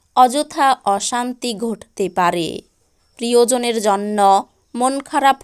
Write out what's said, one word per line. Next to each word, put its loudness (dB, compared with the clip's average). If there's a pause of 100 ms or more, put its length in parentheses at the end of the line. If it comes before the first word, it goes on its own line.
(160)
অযথা 2 (180)
অশান্তি -4
ঘটতে -6
পারে। -2 (680)
প্রিয়জনের 0
জন্য -2 (560)
মন -2
খারাপ 0